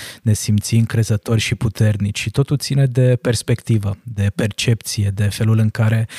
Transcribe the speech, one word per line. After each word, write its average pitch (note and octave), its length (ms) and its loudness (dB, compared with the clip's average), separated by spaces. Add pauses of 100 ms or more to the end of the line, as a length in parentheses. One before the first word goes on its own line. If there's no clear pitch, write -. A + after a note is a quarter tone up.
(220)
ne G#2+ 120 2
simți G#2 420 0
încrezători A2+ 640 0
și - 160 -2
puternici. G#2 640 0
Și - 120 -6
totul C#3+ 260 0
ține C#3 280 0
de B2+ 360 2
perspectivă, A2 840 -2
de G2+ 320 -2
percepție, G#2+ 760 -2
de G#2 100 -2
felul A2 340 0
în A2 120 2
care A2+ 380 0 (120)